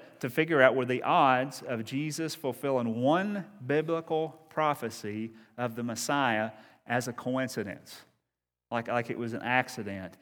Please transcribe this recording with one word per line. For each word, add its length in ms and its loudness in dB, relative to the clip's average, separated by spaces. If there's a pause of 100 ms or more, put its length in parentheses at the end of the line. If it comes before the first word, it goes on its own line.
(200)
to 100 -4
figure 320 4
out 140 8
were 100 2
the 160 0
odds 680 4
of 180 -4
Jesus 500 -4
fulfilling 680 -2
one 440 2 (200)
biblical 760 0 (100)
prophecy 840 -2 (260)
of 180 -4
the 60 -6
Messiah 720 0 (340)
as 220 -2
a 60 -6
coincidence, 880 -6 (680)
like, 200 -2
like 200 0
it 80 -4
was 140 -4
an 100 -6
accident. 800 -2